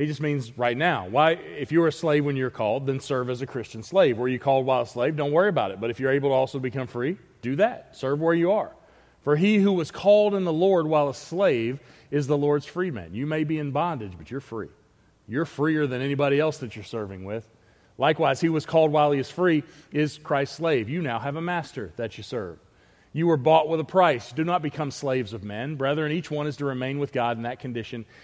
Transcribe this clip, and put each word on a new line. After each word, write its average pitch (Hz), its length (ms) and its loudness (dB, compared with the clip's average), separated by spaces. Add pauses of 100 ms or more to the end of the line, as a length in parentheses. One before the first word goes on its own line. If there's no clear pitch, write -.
He 151 60 0
just 147 120 -6
means 143 380 -4
right 120 180 2
now. 135 320 0
Why, 151 260 4
if 160 380 -8
you 160 80 4
were 170 80 4
a 151 40 2
slave 151 340 0
when 143 100 -2
you're 131 140 -2
called, 117 380 -2
then 135 120 -2
serve 127 300 -2
as 123 140 -6
a - 20 -6
Christian 113 380 -10
slave. 160 340 4
Were 123 100 0
you 127 120 0
called 135 260 2
while 131 160 2
a 117 60 -4
slave? 156 280 0
Don't 147 160 -2
worry 180 180 4
about 127 200 0
it. 95 100 -8
But 113 120 -2
if 113 80 -10
you're 131 120 0
able 139 180 2
to 135 40 4
also 131 240 0
become 131 300 -6
free, 135 300 -4 (260)
do 131 140 -4
that. - 380 -2
Serve 139 240 -2
where 165 140 4
you 170 180 4
are. 208 200 0 (500)
"For 147 140 2
he 202 240 4
who 196 140 4
was 170 180 -2
called 208 420 6
in 196 100 0
the 175 80 0
Lord 170 360 4
while 151 200 4
a 135 60 -2
slave 139 680 0 (300)
is 143 160 0
the 143 100 2
Lord's 147 300 2
free 180 240 -4
man." 90 240 -8
You 123 140 -4
may 156 160 -2
be 156 160 -2
in 147 100 -4
bondage, 135 480 -4
but 78 140 -18
you're 131 80 -8
free. 107 300 -10 (580)
You're 131 180 -2
freer 151 400 0
than 127 160 -2
anybody 139 380 2
else 151 180 0
that 117 180 -12
you're 107 80 -12
serving 98 400 -8
with. 107 240 -8 (520)
"Likewise, 147 420 2
he 170 80 2
was 156 160 -2
called 160 260 4
while 147 200 4
he 143 80 2
is 127 100 -4
free 170 320 2 (300)
is 147 260 -2
Christ's 139 400 -2
slave." 143 320 0
You 170 140 -4
now 117 160 -2
have 139 160 -6
a 160 60 -6
master 160 560 -6
that 113 200 -8
you 110 60 -14
serve. 98 340 -8 (560)
"You 165 140 0
were 165 80 4
bought 156 320 4
with 160 140 0
a - 20 -8
price. 160 480 2
Do 151 140 -2
not 175 160 0
become 147 280 -6
slaves 131 440 -4
of 104 100 -10
men. 110 320 -8
Brethren, 147 380 -2
each 165 180 -6
one 147 160 -4
is 147 100 -6
to 143 80 -4
remain 135 320 -4
with 143 140 -4
God 120 240 0
in 113 80 -6
that 120 160 -8
condition 117 460 -8 (180)